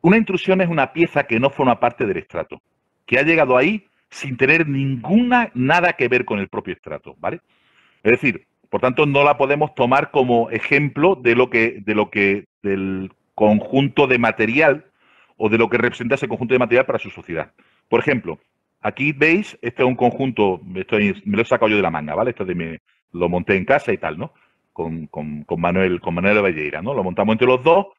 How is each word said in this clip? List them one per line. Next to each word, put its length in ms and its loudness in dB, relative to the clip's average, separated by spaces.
Una 160 6
intrusión 420 0
es 80 2
una 240 0
pieza 320 0
que 160 -2
no 120 2
forma 280 0
parte 260 -2
del 120 -2
estrato, 440 -10
que 120 0
ha 60 2
llegado 320 2
ahí 300 0
sin 280 -12
tener 300 2
ninguna, 880 0
nada 400 2
que 140 -2
ver 180 2
con 140 -4
el 80 -4
propio 260 -8
estrato, 460 -14
¿vale? 200 -6
Es 80 4
decir, 340 0
por 120 -4
tanto, 240 2
no 180 2
la 140 4
podemos 360 0
tomar 380 0
como 380 2
ejemplo 680 0
de 200 2
lo 140 2
que, 320 -2
de 140 -2
lo 140 0
que, 360 0
del 500 -4
conjunto 760 2
de 100 2
material 680 2
o 120 -2
de 80 2
lo 120 2
que 80 0
representa 380 -2
ese 120 -6
conjunto 260 -4
de 60 2
material 260 2
para 140 -4
su 100 -14
sociedad. 420 -10
Por 100 4
ejemplo, 400 -4
aquí 300 -4
veis, 500 0
este 220 -2
es 40 4
un 80 0
conjunto, 680 0
esto 220 -4
es, 300 0
me 80 -2
lo 60 0
he 40 0
sacado 240 2
yo 60 0
de 60 2
la 100 0
manga, 240 -6
¿vale? 140 -2
Esto 140 -8
es 40 -8
de 80 -4
mi, 220 -8
lo 160 -2
monté 300 0
en 80 -2
casa 260 0
y 60 0
tal, 200 -8
¿no? 160 -12
Con, 360 -8
con, 360 -12
con 160 -6
Manuel, 400 0
con 140 -6
Manuel 280 2
Valleira, 400 -2
¿no? 120 -6
Lo 100 -2
montamos 300 0
entre 140 2
los 160 2
dos 240 4